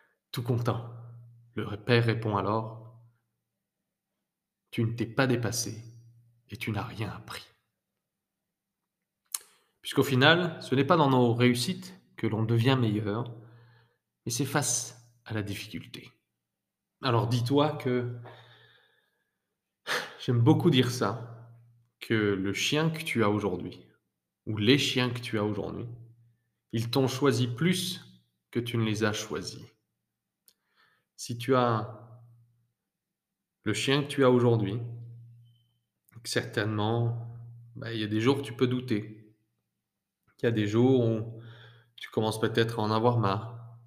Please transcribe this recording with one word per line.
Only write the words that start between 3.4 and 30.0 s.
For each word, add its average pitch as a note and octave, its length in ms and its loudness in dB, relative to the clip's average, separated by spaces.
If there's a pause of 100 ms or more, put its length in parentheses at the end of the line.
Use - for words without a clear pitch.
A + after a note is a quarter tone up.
Tu A#2+ 140 -2
ne A2+ 80 -2
t'es A2+ 140 -4
pas C3 200 0
dépassé A#2 560 -2 (680)
et G2+ 60 -10
tu - 140 -6
n'as G2+ 140 -4
rien - 260 -8
appris. » - 320 -14 (2500)
Puisqu'au - 220 0
final, D3+ 600 4
ce - 120 -4
n'est C#3 100 4
pas F3+ 120 4
dans D3+ 120 6
nos B2 240 4
réussites B2 640 0 (180)
que - 100 -2
l'on G#2+ 160 -2
devient A#2 360 4
meilleur, G#2+ 560 -2 (920)
mais A#2+ 60 -4
c'est C#3+ 120 -2
face - 640 -4 (140)
à - 80 -12
la G#2+ 100 -2
difficulté. - 720 -12 (880)
Alors A#2+ 260 2
dis-toi C#3 460 2
que, B2 420 -2 (2000)
j'aime A#2+ 200 2
beaucoup D#3 280 6
dire B2+ 220 4
ça, - 580 -4 (520)
que - 140 -2
le G2+ 380 2
chien D#3 380 0
que D#3+ 120 -6
tu - 220 0
as G2+ 60 4
aujourd'hui, F#2+ 560 -2 (580)
ou G#2 140 -4
les A2+ 200 4
chiens B2 300 0
que A#2 120 -6
tu - 180 -4
as G#2 60 0
aujourd'hui, F#2+ 420 -4 (840)
ils A#2 180 -2
t'ont C3 180 2
choisi B2 380 2
plus E3 580 -2 (460)
que A#2+ 100 -4
tu A#2 160 -4
ne A2+ 80 2
les G#2+ 200 0
as G#2+ 100 2
choisis. - 500 -8 (1500)